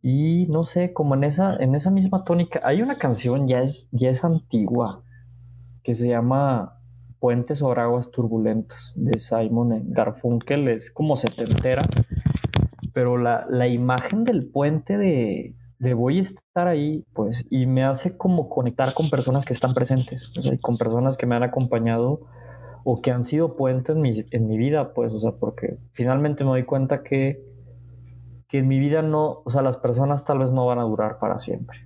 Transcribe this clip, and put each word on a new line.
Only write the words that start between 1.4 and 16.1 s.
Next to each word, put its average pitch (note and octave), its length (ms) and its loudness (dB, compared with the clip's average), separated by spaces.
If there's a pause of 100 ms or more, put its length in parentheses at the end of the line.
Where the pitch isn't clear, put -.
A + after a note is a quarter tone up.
en C3 200 2
esa D3 160 0
misma F#3+ 320 2
tónica, E3+ 400 0
hay D3 180 2
una C4+ 140 -2
canción, B2+ 500 0
ya B2+ 160 2
es, C#3 300 -4
ya B2+ 180 2
es B2+ 140 0
antigua, A#2+ 760 0 (840)
que B2+ 100 0
se A#2+ 140 0
llama B2 680 0 (420)
Puentes B2 380 0
sobre B2 240 2
aguas A#2+ 280 0
turbulentas, A2 840 -2
de A2 240 0
Simon A2+ 520 0
and A2+ 220 -4
Garfunkel, A#2+ 760 0
es A2+ 220 -4
como D3+ 260 0
setentera, C3 680 0 (1080)
pero B2 240 2
la, A#2+ 320 0
la B2 200 2
imagen B2+ 560 0
del G#3 200 2
puente D3+ 540 0
de, C3 560 0 (240)
de B2+ 160 0
voy B2+ 240 2